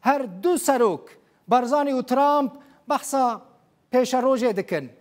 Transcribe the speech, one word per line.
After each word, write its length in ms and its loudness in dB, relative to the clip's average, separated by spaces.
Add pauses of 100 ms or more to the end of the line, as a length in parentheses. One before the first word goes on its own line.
her 420 -2
du 160 2
serok, 500 0 (400)
Barzanî 420 0
û 160 -2
Trump, 460 2 (360)
behsa 520 -2 (520)
pêşerojê 640 0
dikin. 340 -6 (100)